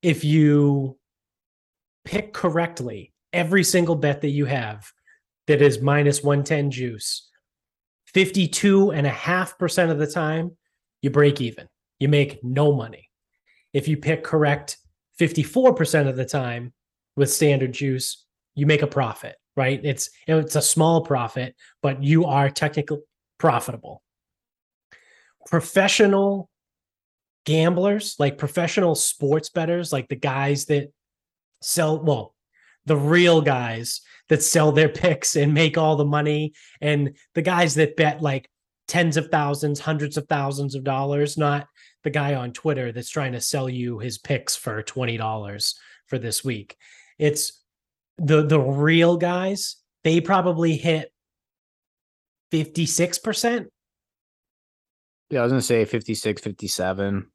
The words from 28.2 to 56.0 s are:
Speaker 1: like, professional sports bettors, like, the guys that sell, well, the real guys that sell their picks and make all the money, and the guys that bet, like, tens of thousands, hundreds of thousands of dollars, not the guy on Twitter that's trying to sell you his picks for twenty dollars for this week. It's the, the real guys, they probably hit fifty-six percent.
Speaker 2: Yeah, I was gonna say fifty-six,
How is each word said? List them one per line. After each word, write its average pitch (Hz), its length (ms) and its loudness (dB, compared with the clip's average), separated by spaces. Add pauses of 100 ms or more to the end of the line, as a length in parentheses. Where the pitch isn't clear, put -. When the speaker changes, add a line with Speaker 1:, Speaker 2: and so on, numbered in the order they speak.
Speaker 1:
like, 139 180 0
professional 170 560 0
sports 151 540 0
bettors, 170 440 -2
like, 131 160 -4
the 135 60 -6
guys 139 520 -2
that 143 260 -2 (720)
sell, 156 380 0
well, 143 340 -2 (500)
the 151 120 2
real 165 440 6
guys 120 640 -2 (260)
that 151 140 4
sell 156 280 4
their 151 180 4
picks - 460 0
and 147 200 4
make 156 220 4
all 156 200 2
the 147 80 2
money, 147 480 0 (280)
and 147 360 0 (180)
the 170 80 -2
guys 175 320 2
that 151 220 2
bet, 151 240 2
like, 135 280 -4 (380)
tens 165 300 0
of 156 140 -2
thousands, 147 500 -2
hundreds 151 360 -4
of 147 120 -6
thousands 139 460 -4
of 135 100 -8
dollars, 143 540 -2
not 143 280 0 (380)
the 151 60 -2
guy 143 240 -2
on 123 180 -6
Twitter 127 400 -4
that's 120 180 -12
trying 135 220 -6
to 123 80 -8
sell 135 280 -4
you 120 300 -6
his 110 200 -10
picks - 360 -4
for 107 280 -8
twenty 120 340 -6
dollars 107 580 -6 (320)
for 131 120 -4
this 110 260 -6
week. 113 320 -8 (420)
It's - 440 -2 (560)
the, 151 280 4
the 151 140 4
real 160 560 2
guys, 180 600 -4 (280)
they 165 160 4
probably 170 560 2
hit 160 360 -2 (1400)
fifty-six 165 680 -2
percent. 233 500 -4 (1600)
Speaker 2:
Yeah, 135 120 -2
I - 20 2
was 120 100 2
gonna 131 80 2
say 113 240 2
fifty-six, 107 560 -4